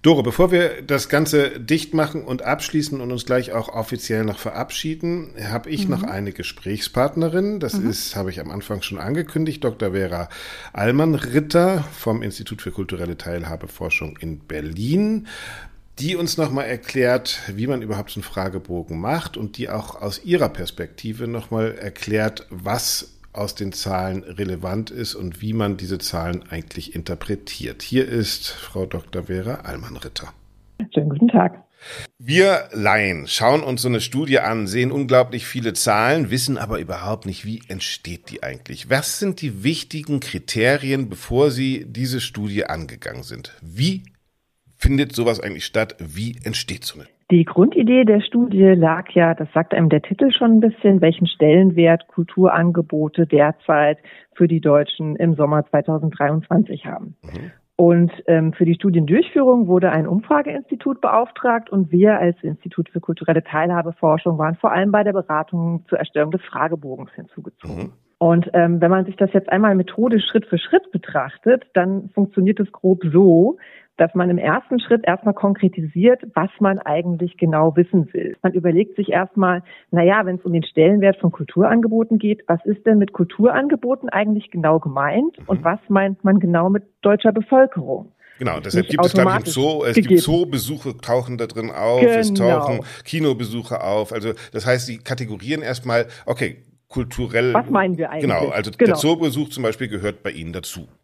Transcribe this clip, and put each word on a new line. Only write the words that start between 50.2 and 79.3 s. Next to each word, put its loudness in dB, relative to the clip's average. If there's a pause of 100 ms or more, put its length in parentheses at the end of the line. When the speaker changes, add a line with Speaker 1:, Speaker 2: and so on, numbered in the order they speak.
Speaker 3:
schon 6
ein 8
bisschen, 4
welchen 4
Stellenwert 6
Kulturangebote 2
derzeit 2 (360)
für 4
die 2
Deutschen 2
im 2
Sommer 2
zweitausenddreiundzwanzig 0
haben. -12
Speaker 1:
Mhm. -14 (260)
Speaker 3:
Und, 6 (160)
ähm, 4
für 0
die 2
Studiendurchführung 2
wurde 4
ein 0
Umfrageinstitut -2
beauftragt 0
und 0
wir 6
als 2
Institut -6
für -6
kulturelle -2
Teilhabeforschung 0
waren 0
vor 0
allem 2
bei 2
der 0
Beratung -2
zur -2
Erstellung -2
des -4
Fragebogens -6
hinzugezogen. -16
Speaker 1:
Mhm. -10 (240)
Speaker 3:
Und, 4
ähm, 4
wenn 4
man 2
sich -10
das 2
jetzt 2
einmal 4
methodisch 2
Schritt 2
für -2
Schritt -6
betrachtet, -2 (120)
dann 0
funktioniert 2
es 0
grob 2
so, 6 (400)
dass 2
man 2
im 2
ersten 0
Schritt 0
erstmal 2
konkretisiert, 2 (100)
was 0 (100)
man 2
eigentlich -2
genau 4
wissen 4
will. -4
Man 2
überlegt 2
sich -2
erstmal, 0 (280)